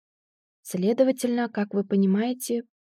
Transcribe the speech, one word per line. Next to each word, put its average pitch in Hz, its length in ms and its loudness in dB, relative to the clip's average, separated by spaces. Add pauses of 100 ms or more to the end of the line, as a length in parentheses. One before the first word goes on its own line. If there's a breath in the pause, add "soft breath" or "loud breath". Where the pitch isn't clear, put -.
(600)
Следовательно, 240 880 0
как 208 240 -4
вы 202 100 0
понимаете, 214 800 0 (200)